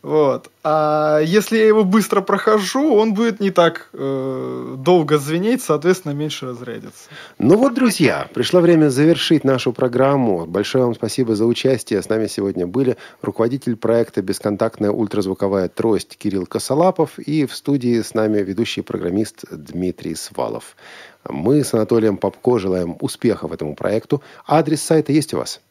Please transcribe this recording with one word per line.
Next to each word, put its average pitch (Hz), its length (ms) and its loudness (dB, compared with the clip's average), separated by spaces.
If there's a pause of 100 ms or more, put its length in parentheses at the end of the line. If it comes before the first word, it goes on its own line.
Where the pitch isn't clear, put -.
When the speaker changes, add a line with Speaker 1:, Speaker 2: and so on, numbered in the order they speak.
Speaker 1:
Вот. 143 480 0 (140)
А 151 600 2
если 202 340 0
я 220 100 6
его 214 160 6
быстро 196 380 2
прохожу, 214 760 2
он 220 180 4
будет 226 260 0
не 196 120 0
так, - 420 2
э, 131 840 -6
долго 151 400 4
звенеть, 180 460 -2
соответственно, 151 500 0
меньше 143 340 -6
разрядится. 117 640 -14 (280)
Speaker 2:
Ну 139 180 6
вот, 247 200 2
друзья, 151 580 2
пришло 147 260 2
время 165 300 6
завершить 147 560 2
нашу 131 260 2
программу. 123 760 0
Большое 104 400 0
вам 117 100 -2
спасибо 113 400 -2
за 107 100 0
участие. 120 560 0
С - 80 -12
нами 110 160 0
сегодня 95 420 -4
были 123 300 -2 (240)
руководитель 117 560 -2
проекта 113 440 0
«Бесконтактная 104 680 -2
ультразвуковая 98 800 -2
трость» - 480 -2
Кирилл 95 300 -6
Косолапов 160 720 -2
и 151 260 -2
в - 100 -10
студии 123 460 0
с - 120 -8
нами 107 260 0
ведущий 98 420 -4
программист 92 680 -6
Дмитрий 85 640 -8
Свалов. 57 600 -8 (540)
Мы 117 340 2
с - 100 -4
Анатолием 110 440 2
Попко 120 400 0
желаем 90 420 -2
успехов 87 540 -4
этому 73 220 -8
проекту. 110 460 -4 (260)
Адрес 151 340 0
сайта 151 320 0
есть 147 200 0
у 90 40 -2
вас? - 340 -8